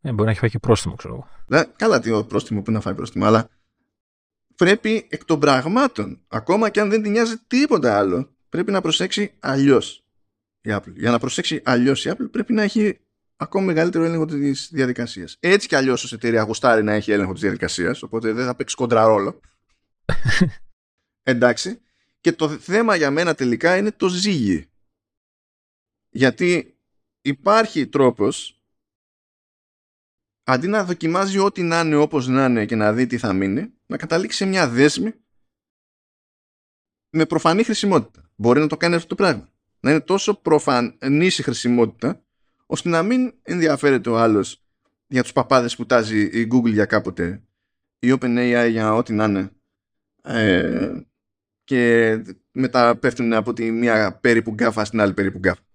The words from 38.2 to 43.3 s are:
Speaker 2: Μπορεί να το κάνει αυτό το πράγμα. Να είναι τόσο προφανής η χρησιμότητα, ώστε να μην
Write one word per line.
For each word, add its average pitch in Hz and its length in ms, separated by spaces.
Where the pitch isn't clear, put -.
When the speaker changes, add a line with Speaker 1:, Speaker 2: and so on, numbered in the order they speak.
Speaker 2:
Μπορεί 120 240
να 151 80
το 151 100
κάνει 170 180
αυτό 165 120
το - 80
πράγμα. 165 340
Να 127 120
είναι 156 80
τόσο 196 340
προφανής 147 1080
η 143 40
χρησιμότητα, 120 800
ώστε - 240
να 165 140
μην 247 380